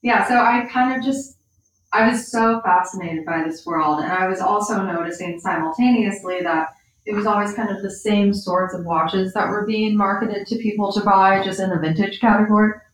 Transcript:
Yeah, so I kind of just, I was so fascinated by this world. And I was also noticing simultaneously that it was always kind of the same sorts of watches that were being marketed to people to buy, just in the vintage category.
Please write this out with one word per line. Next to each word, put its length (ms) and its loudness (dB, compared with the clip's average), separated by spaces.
Yeah, 240 2
so 80 0
I 360 4
kind 280 0
of 60 -6
just, 320 -4
I 160 4
was 220 -2
so 340 2
fascinated 600 0
by 200 -2
this 200 -8
world. 360 0
And 120 -2
I 160 0
was 120 -2
also 420 0
noticing 580 -6
simultaneously 1000 0
that 260 -2
it 80 -6
was 100 -2
always 300 0
kind 160 -4
of 120 -6
the 80 -6
same 440 2
sorts 400 -2
of 100 -8
watches 500 -2
that 140 -2
were 160 -2
being 320 0
marketed 520 0
to 100 -2
people 340 -2
to 120 0
buy, 400 4
just 160 -4
in 100 0
the 80 0
vintage 420 -2
category. 520 4